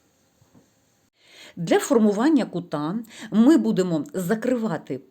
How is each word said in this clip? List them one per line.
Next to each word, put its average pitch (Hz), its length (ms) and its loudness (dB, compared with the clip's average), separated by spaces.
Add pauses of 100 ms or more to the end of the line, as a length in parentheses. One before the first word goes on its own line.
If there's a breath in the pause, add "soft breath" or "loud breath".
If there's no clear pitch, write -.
(1600 loud breath)
Для 180 220 0
формування 226 680 2
кута 170 520 -6 (320 loud breath)
ми 240 260 6
будемо 185 480 0 (100)
закривати 214 840 -4 (100)